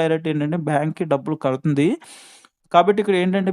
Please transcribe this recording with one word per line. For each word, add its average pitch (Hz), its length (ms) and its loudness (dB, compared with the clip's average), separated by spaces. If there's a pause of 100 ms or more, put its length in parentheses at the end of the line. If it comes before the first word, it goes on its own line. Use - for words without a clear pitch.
డైరెక్ట్ 160 320 0
ఏంటంటే 151 260 -2 (120)
బ్యాంక్కి 156 420 -2
డబ్బులు 151 320 -4
కడుతుంది. 143 440 0 (800)
కాబట్టి 185 300 4
ఇక్కడ 196 180 0
ఏంటంటే 185 320 0